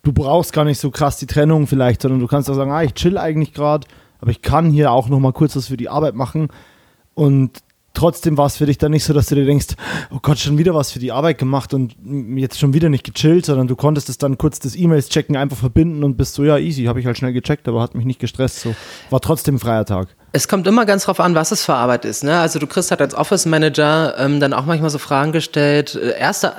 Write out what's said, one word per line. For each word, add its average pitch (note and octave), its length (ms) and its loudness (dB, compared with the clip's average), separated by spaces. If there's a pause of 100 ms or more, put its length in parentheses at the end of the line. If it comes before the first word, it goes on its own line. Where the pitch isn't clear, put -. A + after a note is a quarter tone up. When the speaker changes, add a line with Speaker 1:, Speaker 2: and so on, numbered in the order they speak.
Speaker 1:
du B2 100 2
brauchst D3 400 2
gar D3+ 120 2
nicht D3 140 0
so C#3+ 120 -4
krass C#3+ 260 -2
die C#3 100 -10
Trennung D3+ 400 4
vielleicht, B2 360 2
sondern C3 180 0
du A#2+ 60 0
kannst C#3+ 240 0
auch C3+ 40 -2
sagen, C3+ 180 -2
ah, D#3+ 100 0
ich C3+ 120 0
chill F3+ 240 0
eigentlich D#3 360 -2
grad, D3 320 -2 (340)
aber A2 100 0
ich - 120 -4
kann D#3+ 280 2
hier D3 220 4
auch A#2+ 160 2
nochmal C3+ 240 2
kurz D3 240 0
was B2+ 120 -6
für C3 80 -6
die A#2 120 -8
Arbeit D3 260 -2
machen. C#3 340 -4 (680)
Und C#3 440 2 (360)
trotzdem D#3+ 420 0
war's C#3+ 200 2
für D3 100 0
dich C#3 120 0
dann D3+ 140 0
nicht D#3 120 2
so, D#3 80 2
dass C#3+ 140 2
du - 80 0
dir C#3 100 4
denkst, C#3+ 240 2 (440)
oh - 80 -8
Gott, D3 180 2
schon D3 200 0
wieder E3 160 2
was D3 180 0
für - 60 -12
die B2 140 -6
Arbeit C#3+ 260 0
gemacht C3+ 360 -2
und B2+ 200 -4 (100)
m-, B2+ 340 -8
jetzt C3 200 -4
schon C#3 160 2
wieder D#3+ 140 2
nicht C#3 160 0
gechillt, E3+ 420 2
sondern C3 220 2
du B2+ 80 -2
konntest C#3+ 320 0
es C3 100 -10
dann C#3 200 0
kurz D#3 220 -2
das B2 160 -8
E-Mails E3 320 2
checken, D3 280 -2
einfach C#3 200 -2
verbinden D3 480 0
und C3+ 120 0
bist - 180 -2
so, C#3+ 100 -2
ja, D3 140 4
easy, C#3 260 -2
hab A#2+ 120 0
ich B2+ 100 -2
halt A#2+ 120 -2
schnell B2+ 140 -2
gecheckt, B2 360 -4
aber A#2 140 -2
hat A#2+ 120 -6
mich A#2 100 -4
nicht B2+ 160 -4
gestresst, B2+ 400 -4
so. A2+ 140 -6 (360)
War C3 100 2
trotzdem D3 400 0
freier A2+ 240 0
Tag. F#2+ 240 -4 (240)
Speaker 2:
Es - 160 -2
kommt F#3+ 180 0
immer A3+ 200 4
ganz G3 180 2
drauf F#3 160 0
an, F3 160 2
was D#3 160 0
es - 120 -2
für D#3 100 2
Arbeit B2 300 2
ist, A2 200 -6
ne? D#3+ 160 2
Also D#3+ 180 0
du C#3+ 80 -2
kriegst - 240 -4
halt C3+ 100 0
als C#3 140 0
Office E3+ 320 0
Manager, D#3 720 2
ähm, C#3+ 220 0
dann C#3 120 2
auch B2+ 140 -2
manchmal D#3+ 240 0
so C#3+ 80 -4
Fragen C#3+ 320 0
gestellt, D3 640 0
äh, - 240 -4
erster, D#3 400 -2